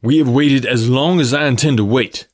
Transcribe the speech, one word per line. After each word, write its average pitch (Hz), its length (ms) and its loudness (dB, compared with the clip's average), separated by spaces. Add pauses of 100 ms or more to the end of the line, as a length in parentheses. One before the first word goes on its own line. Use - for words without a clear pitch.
We 131 180 0
have 151 100 2
waited 135 380 2
as 117 220 -2
long 147 320 0
as 127 120 0
I 147 140 -2
intend 139 300 0
to 107 80 0
wait 107 500 -2